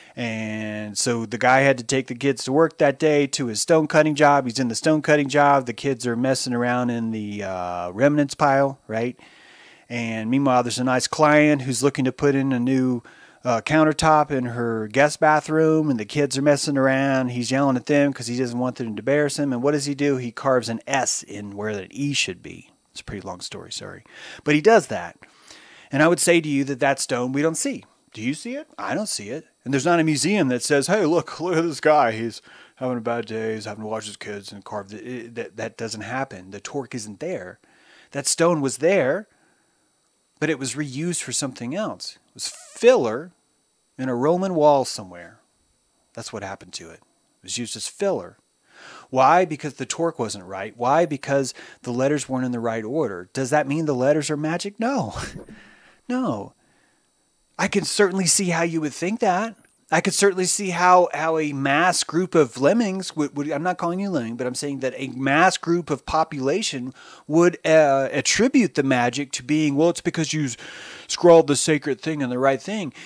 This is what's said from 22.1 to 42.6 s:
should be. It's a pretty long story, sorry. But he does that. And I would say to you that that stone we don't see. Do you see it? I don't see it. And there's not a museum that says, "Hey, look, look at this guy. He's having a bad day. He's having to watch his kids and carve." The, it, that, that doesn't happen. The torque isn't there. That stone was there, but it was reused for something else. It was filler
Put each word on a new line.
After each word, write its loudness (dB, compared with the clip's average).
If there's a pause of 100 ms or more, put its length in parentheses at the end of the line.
should -4
be. -18 (220)
It's -18
a -18
pretty -12
long -12
story, -14
sorry. -14 (400)
But 2
he 2
does 6
that. -8 (720)
And 2
I 6
would 4
say 4
to -4
you 0
that -4
that 2
stone -2
we 0
don't 2
see. -6 (260)
Do -14
you -2
see -10
it? -12 (120)
I -6
don't -4
see -8
it. -10 (180)
And -6
there's 0
not 4
a 4
museum 2
that -2
says, 2
"Hey, 2
look, -2
look -2
at 0
this -4
guy. 4
He's -6 (360)
having -4
a -8
bad -4
day. -6
He's -10
having -12
to -10
watch -8
his -16
kids -12
and -18
carve." -10
The, -14
it, -12
that, -12
that -10
doesn't -8
happen. -8
The -12
torque -10
isn't -12
there. -10 (500)
That -6
stone 2
was -2
there, 2 (1120)
but -2
it -2
was -6
reused -6
for -10
something -6
else. -8 (120)
It -20
was -10
filler 2 (640)